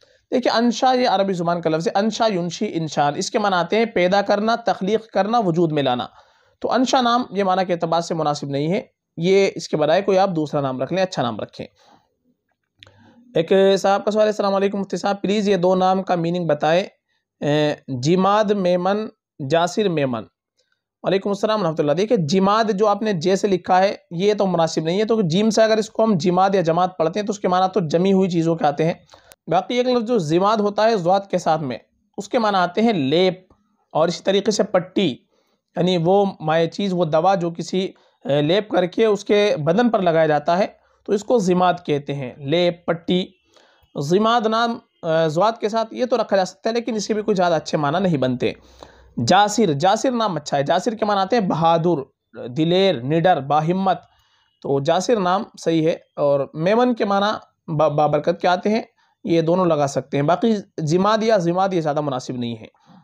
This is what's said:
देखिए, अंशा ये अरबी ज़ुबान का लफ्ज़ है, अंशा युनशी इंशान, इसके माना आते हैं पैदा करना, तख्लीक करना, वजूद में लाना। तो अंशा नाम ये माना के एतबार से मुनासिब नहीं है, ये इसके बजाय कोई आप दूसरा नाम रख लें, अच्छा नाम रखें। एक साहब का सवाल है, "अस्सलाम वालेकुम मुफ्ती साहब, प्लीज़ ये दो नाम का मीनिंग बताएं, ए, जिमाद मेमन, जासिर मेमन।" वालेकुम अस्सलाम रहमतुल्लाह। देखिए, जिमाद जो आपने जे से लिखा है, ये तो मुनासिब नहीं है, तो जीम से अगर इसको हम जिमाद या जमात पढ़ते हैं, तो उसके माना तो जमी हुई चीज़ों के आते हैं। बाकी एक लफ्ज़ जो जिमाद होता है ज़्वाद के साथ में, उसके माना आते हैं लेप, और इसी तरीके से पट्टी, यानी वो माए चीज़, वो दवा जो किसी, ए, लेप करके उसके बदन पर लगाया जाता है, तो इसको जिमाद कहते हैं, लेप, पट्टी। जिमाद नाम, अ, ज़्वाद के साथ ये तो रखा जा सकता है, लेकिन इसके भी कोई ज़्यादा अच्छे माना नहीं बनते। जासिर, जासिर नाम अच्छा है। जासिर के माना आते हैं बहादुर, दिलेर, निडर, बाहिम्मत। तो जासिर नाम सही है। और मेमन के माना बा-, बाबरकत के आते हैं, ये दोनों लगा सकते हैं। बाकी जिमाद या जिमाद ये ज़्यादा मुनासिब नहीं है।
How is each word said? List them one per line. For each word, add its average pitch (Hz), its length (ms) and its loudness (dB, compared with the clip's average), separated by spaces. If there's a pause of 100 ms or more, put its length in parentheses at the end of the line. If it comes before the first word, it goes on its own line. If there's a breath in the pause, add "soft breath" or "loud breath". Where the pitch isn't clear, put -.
(340 soft breath)
देखिए, 254 180 0
अंशा 240 420 2
ये 247 120 0
अरबी 196 280 0
ज़ुबान 170 280 -2
का 160 80 -2
लफ्ज़ 160 200 -2
है, - 40 -4
अंशा 220 340 0
युनशी 180 380 -4
इंशान, 156 500 -2
इसके 196 240 -4
माना 196 200 0
आते 170 160 -2
हैं 226 180 0
पैदा 190 280 2
करना, 202 340 0
तख्लीक 214 460 -2 (120)
करना, 208 260 0
वजूद 170 320 0
में 147 120 0
लाना। 123 260 -2 (520 soft breath)
तो - 60 -4
अंशा 254 340 0
नाम 240 300 0
ये 196 120 -2
माना 185 200 0
के 180 100 -4
एतबार 170 280 -2
से 170 140 -6
मुनासिब 147 360 -4
नहीं 143 180 -2
है, 208 220 -4 (280)
ये 190 280 4
इसके - 300 -6
बजाय 156 240 2
कोई 196 160 2
आप 196 120 2
दूसरा 151 320 -2
नाम 131 200 -4
रख 135 100 -6
लें, 180 100 -2
अच्छा 180 220 -2
नाम 117 180 -4
रखें। - 240 -12 (1700 soft breath)
एक 190 420 4
साहब 196 240 0
का 208 80 -2
सवाल 214 140 2
है, 214 60 2
"अस्सलाम 202 220 -2
वालेकुम 196 260 0
मुफ्ती 190 180 -6
साहब, 202 180 -2
प्लीज़ 202 340 -2
ये 196 80 2
दो 180 180 2
नाम 185 260 2
का 185 140 -2
मीनिंग 170 320 -2
बताएं, 156 400 0 (560)
ए, 151 460 0
जिमाद 190 600 2
मेमन, 190 580 0 (320)
जासिर 170 480 0
मेमन।" 135 300 -2 (840)
वालेकुम 196 260 -2
अस्सलाम 208 320 -2
रहमतुल्लाह। 156 320 0
देखिए, 214 220 0
जिमाद 196 540 2
जो 208 140 0
आपने 208 280 0
जे 185 240 0
से 208 100 -2
लिखा 185 320 2
है, 196 340 0
ये 202 220 0
तो 202 100 0
मुनासिब 165 400 0
नहीं 175 140 0
है, 220 60 0
तो 220 160 0
जीम 196 280 0
से 220 140 2
अगर 220 160 2
इसको 220 240 -2
हम 220 140 2
जिमाद 185 380 2
या 190 60 2
जमात 175 380 0
पढ़ते 165 200 -2
हैं, 208 80 -4
तो 226 40 -2
उसके 202 160 -4
माना 185 200 2
तो 185 140 -2
जमी 175 300 2
हुई 190 160 4
चीज़ों 165 280 0
के 165 100 -2
आते 147 180 0
हैं। - 220 -4 (440 loud breath)
बाकी 190 300 0
एक 247 80 0
लफ्ज़ 247 160 0
जो 233 160 0
जिमाद 185 420 2
होता 202 220 0
है 226 140 2
ज़्वाद 190 340 0
के 180 80 0
साथ 160 200 0
में, 127 200 -8 (380)
उसके 240 220 -4
माना 208 200 2
आते 175 220 0
हैं 233 120 4
लेप, 175 540 0 (460)
और 160 160 2
इसी 170 160 -6
तरीके 202 260 0
से 208 120 0
पट्टी, 185 640 -2 (480)
यानी 180 200 2
वो 190 440 2
माए 160 260 0
चीज़, 190 260 -4
वो 175 120 0
दवा 160 300 2
जो 170 160 -2
किसी, 175 420 -6 (340 soft breath)
ए, 147 140 2
लेप 190 300 0
करके 180 340 0
उसके 208 500 2
बदन 175 340 0
पर 220 120 0
लगाया 160 260 2
जाता 151 280 0
है, - 320 -4 (180)
तो - 80 -4
इसको 220 260 0
जिमाद 180 400 2
कहते 143 340 -4
हैं, 135 220 -10 (120)
लेप, 170 400 0
पट्टी। 180 460 -2 (680 soft breath)
जिमाद 220 440 2
नाम, 233 340 -2 (220)
अ, 160 240 2
ज़्वाद 196 300 0
के 214 120 -4
साथ 226 240 -2
ये 226 120 -4
तो 240 100 -2
रखा 220 200 0
जा 190 80 4
सकता - 260 -8
है, 226 40 -2
लेकिन 233 220 -4
इसके 214 180 -4
भी 208 80 -4
कोई 208 140 0
ज़्यादा 175 200 2
अच्छे 156 220 -2
माना 147 220 -2
नहीं 180 180 0
बनते। 127 380 -2 (640 loud breath)
जासिर, 196 540 2
जासिर 196 380 0
नाम 220 240 -2
अच्छा 143 220 -4
है। 139 60 2
जासिर 185 320 0
के 214 100 -4
माना 202 160 2
आते 190 140 0
हैं 208 120 2
बहादुर, 165 680 2 (360)
दिलेर, 165 520 2
निडर, 165 380 2
बाहिम्मत। 160 640 0 (640)
तो 139 160 0
जासिर 180 380 0
नाम 185 280 0 (100)
सही 165 280 0
है। 165 180 -2 (160)
और 143 380 0
मेमन 220 380 2
के 226 120 -4
माना 202 360 -2 (280)
बा-, 151 220 2
बाबरकत 151 500 0
के 196 60 0
आते 196 220 0
हैं, 220 180 -2 (380)
ये 165 160 2
दोनों 175 260 2
लगा 147 200 2
सकते 139 300 -6
हैं। 143 100 0
बाकी 196 360 0 (160)
जिमाद 190 440 0
या 226 140 2
जिमाद 180 360 0
ये 170 80 -2
ज़्यादा 151 200 -2
मुनासिब 131 380 -6
नहीं 117 180 -6
है। 110 100 -18 (360 soft breath)